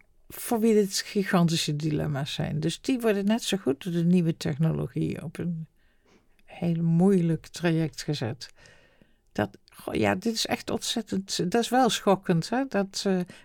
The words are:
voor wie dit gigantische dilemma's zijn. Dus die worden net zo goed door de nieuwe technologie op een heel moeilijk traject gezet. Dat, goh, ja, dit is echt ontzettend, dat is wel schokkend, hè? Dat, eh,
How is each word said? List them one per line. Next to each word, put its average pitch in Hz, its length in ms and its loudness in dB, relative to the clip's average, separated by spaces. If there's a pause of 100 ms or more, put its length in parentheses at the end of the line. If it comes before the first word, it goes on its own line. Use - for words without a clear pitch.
(280)
voor - 320 -4
wie 226 140 4
dit 202 320 2
gigantische 170 680 2
dilemma's 151 580 -4
zijn. - 260 -4
Dus 160 200 -4
die 262 200 -2
worden 202 240 0
net 220 180 0
zo - 140 -2
goed 254 280 -4
door 175 80 -4
de 170 120 0
nieuwe 170 320 4
technologie 156 880 -2
op - 140 -10
een 165 280 -6 (800)
heel 170 380 -2
moeilijk 170 640 4
traject 160 560 -2
gezet. - 460 -6 (840)
Dat, - 260 -4 (160)
goh, - 200 -8
ja, 202 200 2
dit 220 200 -2
is 220 120 -2
echt - 240 -6
ontzettend, 196 800 -4
dat 233 120 2
is 226 60 -4
wel 247 220 4
schokkend, 180 600 2
hè? 254 180 0
Dat, 196 380 -2
eh, 190 120 2 (260)